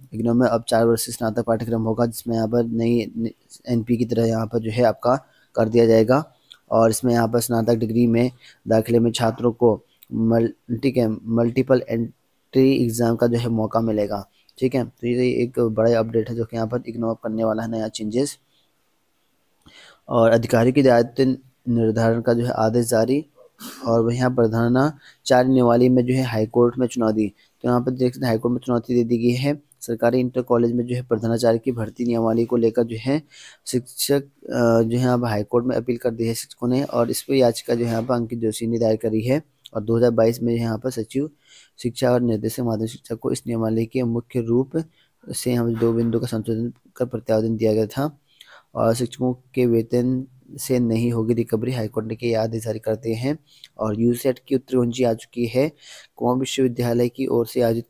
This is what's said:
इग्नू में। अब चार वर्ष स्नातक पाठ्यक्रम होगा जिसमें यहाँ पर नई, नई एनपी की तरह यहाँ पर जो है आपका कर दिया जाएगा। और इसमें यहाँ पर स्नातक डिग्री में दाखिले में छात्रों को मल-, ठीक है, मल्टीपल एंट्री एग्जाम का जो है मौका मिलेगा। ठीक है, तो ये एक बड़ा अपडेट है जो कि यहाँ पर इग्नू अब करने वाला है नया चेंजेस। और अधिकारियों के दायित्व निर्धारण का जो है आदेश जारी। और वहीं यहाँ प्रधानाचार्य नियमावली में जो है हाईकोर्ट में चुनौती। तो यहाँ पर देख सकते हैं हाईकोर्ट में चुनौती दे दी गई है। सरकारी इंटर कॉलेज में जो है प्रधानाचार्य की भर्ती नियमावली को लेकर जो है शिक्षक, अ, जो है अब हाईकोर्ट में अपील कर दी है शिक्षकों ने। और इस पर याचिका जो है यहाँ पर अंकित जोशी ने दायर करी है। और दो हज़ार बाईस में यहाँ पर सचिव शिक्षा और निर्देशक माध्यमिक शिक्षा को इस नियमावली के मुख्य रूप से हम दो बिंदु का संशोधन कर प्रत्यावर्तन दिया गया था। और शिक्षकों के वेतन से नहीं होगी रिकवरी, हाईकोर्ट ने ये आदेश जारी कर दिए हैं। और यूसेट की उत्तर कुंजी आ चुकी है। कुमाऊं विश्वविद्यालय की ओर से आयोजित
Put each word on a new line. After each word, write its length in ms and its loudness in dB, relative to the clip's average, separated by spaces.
इग्नू 200 0
में। 140 4
अब 200 0
चार 180 2
वर्ष 240 0
स्नातक 300 -4
पाठ्यक्रम 420 -2
होगा 240 0
जिसमें 300 -6
यहाँ 120 0
पर 160 0
नई, 540 -2
नई 160 -6
एनपी 300 -2
की 80 0
तरह 200 0
यहाँ 200 0
पर 140 -4
जो 120 -6
है 120 0
आपका 320 2
कर 140 0
दिया 160 6
जाएगा। 480 4
और 180 4
इसमें 240 0
यहाँ 140 2
पर 120 0
स्नातक 340 0
डिग्री 340 0
में 240 2
दाखिले 320 2
में 120 2
छात्रों 400 0
को 320 2
मल-, 680 0
ठीक 160 0
है, 260 0
मल्टीपल 640 0
एंट्री 960 0
एग्जाम 320 0
का 120 2
जो 100 0
है 100 -4
मौका 340 -2
मिलेगा। 480 -2
ठीक 160 0
है, 100 -2
तो 220 -8
ये 360 0
एक 160 -4
बड़ा 400 2
अपडेट 300 -2
है 60 -6
जो 100 -2
कि 100 -10
यहाँ 120 -2
पर 200 -4
इग्नू 200 -6
अब 160 -4
करने 200 -4
वाला 200 0
है 80 -6
नया 160 -4
चेंजेस। 500 -4
और 220 4
अधिकारियों 420 2
के 100 4
दायित्व 540 4
निर्धारण 500 2
का 120 2
जो 120 0
है 60 -2
आदेश 360 2
जारी। 380 0
और 160 2
वहीं 160 0
यहाँ 120 2
प्रधानाचार्य 1200 0
नियमावली 400 6
में 160 4
जो 80 0
है 100 0
हाईकोर्ट 540 0
में 100 0
चुनौती। 420 0
तो 400 -12
यहाँ 120 2
पर 100 -2
देख 220 0
सकते 120 -6
हैं 60 0
हाईकोर्ट 220 0
में 60 -2
चुनौती 360 -2
दे 80 4
दी 140 0
गई 120 2
है। 320 -2
सरकारी 380 0
इंटर 220 -2
कॉलेज 300 2
में 140 -2
जो 100 -6
है 60 -4
प्रधानाचार्य 580 0
की 120 -6
भर्ती 340 -6
नियमावली 400 0
को 120 -2
लेकर 260 2
जो 160 -8
है 240 -4
शिक्षक, 560 -2
अ, 320 4
जो 160 0
है 100 2
अब 180 2
हाईकोर्ट 400 -2
में 100 -2
अपील 220 -4
कर 140 -4
दी 160 -4
है 60 0
शिक्षकों 340 -8
ने। 160 0
और 260 -2
इस 120 -6
पर 120 -4
याचिका 420 2
जो 100 -2
है 60 -2
यहाँ 120 -2
पर 120 -2
अंकित 240 -4
जोशी 280 -4
ने 120 -2
दायर 160 2
करी 260 -2
है। 220 0
और 100 -6
दो 140 0
हज़ार 140 4
बाईस 300 2
में 120 0
यहाँ 240 -2
पर 120 -6
सचिव 400 -6
शिक्षा 340 -2
और 100 2
निर्देशक 380 -2
माध्यमिक 320 -2
शिक्षा 240 -12
को 160 -4
इस 160 -6
नियमावली 380 -2
के 180 -4
मुख्य 380 -4
रूप 420 -2
से 180 -4
हम 220 0
दो 180 0
बिंदु 260 0
का 80 -6
संशोधन 460 -4
कर 100 -4
प्रत्यावर्तन 520 -2
दिया 160 2
गया 120 2
था। 340 -6
और 200 2
शिक्षकों 380 -4
के 320 -2
वेतन 640 0
से 220 -2
नहीं 320 0
होगी 220 0
रिकवरी, 380 -2
हाईकोर्ट 360 -6
ने 160 -8
ये 100 0
आदेश 300 -2
जारी 160 -6
कर 160 -4
दिए 180 -4
हैं। 260 -4
और 200 -2
यूसेट 480 0
की 80 -2
उत्तर 220 -2
कुंजी 260 0
आ 100 2
चुकी 320 -8
है। 260 0
कुमाऊं 240 0
विश्वविद्यालय 720 0
की 180 -6
ओर 200 0
से 140 -2
आयोजित 280 0